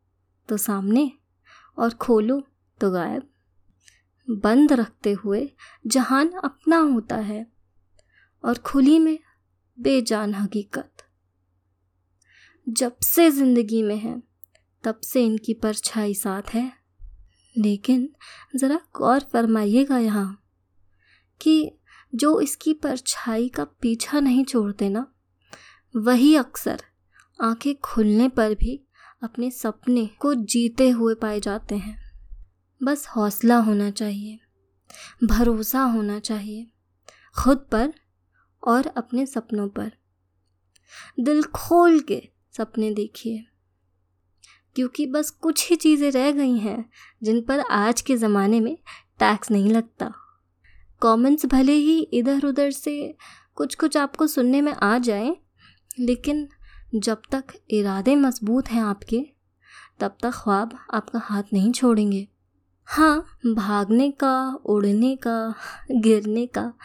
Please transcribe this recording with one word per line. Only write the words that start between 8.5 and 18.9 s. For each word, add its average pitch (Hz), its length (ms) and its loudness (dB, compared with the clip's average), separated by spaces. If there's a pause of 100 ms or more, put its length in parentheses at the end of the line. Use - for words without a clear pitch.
खुली 277 420 4
में 320 180 2 (600)
बेजान 226 580 0
हकीकत। - 680 -6 (1600)
जब 240 320 -4
से 339 320 4
जिंदगी 240 520 2
में 208 120 -2
हैं, 233 260 -8 (640)
तब 226 180 -6
से 247 240 0
इनकी 220 280 -2
परछाई 214 600 -4
साथ 196 400 -6
है। 247 180 -4 (840)
लेकिन 240 540 0 (460)
ज़रा 269 240 0 (160)